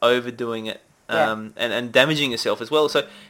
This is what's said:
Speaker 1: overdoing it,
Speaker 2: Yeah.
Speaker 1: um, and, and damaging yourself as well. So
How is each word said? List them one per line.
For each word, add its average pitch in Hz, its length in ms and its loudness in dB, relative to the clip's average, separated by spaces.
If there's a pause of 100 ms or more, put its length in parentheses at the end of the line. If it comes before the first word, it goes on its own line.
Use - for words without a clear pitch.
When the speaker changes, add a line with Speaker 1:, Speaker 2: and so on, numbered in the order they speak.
Speaker 1:
overdoing 117 680 0
it, 107 140 -10 (300)
Speaker 2:
Yeah. 110 220 2
Speaker 1:
um, 110 260 -8
and, 120 160 -2
and 120 180 -4
damaging 143 380 4
yourself 110 320 -2
as 113 80 -10
well. 151 180 4
So 143 180 0 (240)